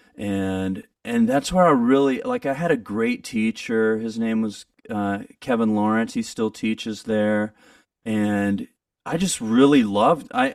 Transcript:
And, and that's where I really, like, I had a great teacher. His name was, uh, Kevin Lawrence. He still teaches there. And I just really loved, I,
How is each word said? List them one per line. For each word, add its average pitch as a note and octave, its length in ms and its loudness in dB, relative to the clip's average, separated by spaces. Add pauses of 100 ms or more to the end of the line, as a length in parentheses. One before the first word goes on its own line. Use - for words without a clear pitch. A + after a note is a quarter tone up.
(180)
And, F#2+ 680 -4 (220)
and A3 240 2
that's F3 240 0
where F3+ 140 6
I D#3+ 40 6
really, C#3 520 4
like, B3 220 -4
I C3+ 80 -2
had E3+ 180 -2
a C#3+ 60 2
great A2+ 460 -4
teacher. A2 760 0
His A2+ 180 -6
name A2+ 240 0
was, G#2 240 -6 (240)
uh, G2+ 300 -2 (200)
Kevin A2+ 360 0
Lawrence. A2 400 0
He A#2 80 -2
still A2 260 -4
teaches A2 540 -6
there. G#2+ 500 0 (520)
And G#2 600 -2 (380)
I C#3 120 -6
just F3+ 220 -2
really B2+ 440 6
loved, A2 500 2
I, C4+ 200 0